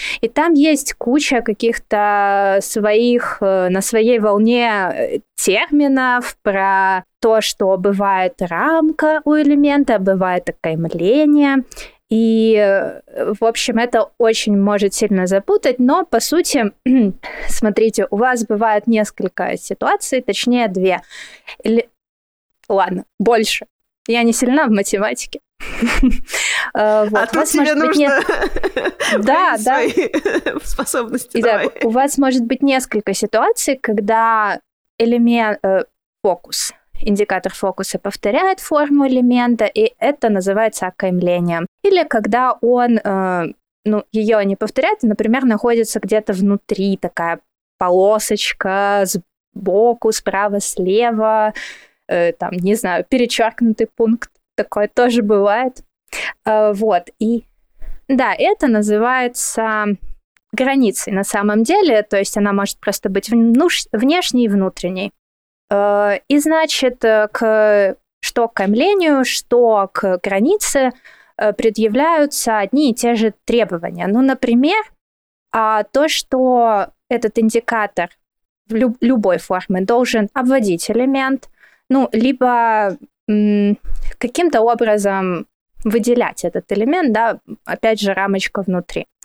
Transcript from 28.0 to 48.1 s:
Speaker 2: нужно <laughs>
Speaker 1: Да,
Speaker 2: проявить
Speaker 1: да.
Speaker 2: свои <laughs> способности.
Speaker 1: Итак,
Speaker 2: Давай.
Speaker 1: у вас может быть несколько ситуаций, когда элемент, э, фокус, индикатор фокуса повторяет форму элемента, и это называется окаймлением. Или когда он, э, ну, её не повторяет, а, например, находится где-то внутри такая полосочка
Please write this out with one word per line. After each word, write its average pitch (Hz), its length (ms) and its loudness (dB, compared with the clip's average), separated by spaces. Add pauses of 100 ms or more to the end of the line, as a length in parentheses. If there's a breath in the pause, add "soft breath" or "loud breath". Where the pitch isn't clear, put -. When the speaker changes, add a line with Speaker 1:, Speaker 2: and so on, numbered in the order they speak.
Speaker 2:
нужно - 1160 -2
<laughs> - 0 -
Speaker 1:
Да, 294 400 2
Speaker 2:
проявить 285 480 0 (120)
Speaker 1:
да. - 160 -2
Speaker 2:
свои - 200 -4
<laughs> - 40 -10
способности. 247 640 -6 (100)
Speaker 1:
Итак, 220 220 2
Speaker 2:
Давай. - 220 -4
Speaker 1:
у 226 60 0
вас 262 280 0
может 262 280 2
быть 247 180 -2
несколько 254 500 0
ситуаций, 262 640 0
когда 220 800 0 (380)
элемент, 233 640 2
э, 190 220 0 (400)
фокус, - 500 -4 (260)
индикатор 196 540 -2
фокуса 190 460 -6
повторяет 285 600 -2
форму 285 480 0
элемента, 240 580 2
и 220 340 0
это 247 300 0
называется 202 580 0
окаймлением. 175 800 -2 (160)
Или 381 200 2
когда 233 580 0
он, 240 420 2
э, 185 500 -2 (320)
ну, 208 260 0
её 214 300 2
не 196 140 -2
повторяет, 269 480 -2
а, 233 40 2
например, 220 380 0
находится 226 540 0
где-то 208 340 -2
внутри 196 640 -2
такая 170 420 -6 (380)
полосочка 202 1300 0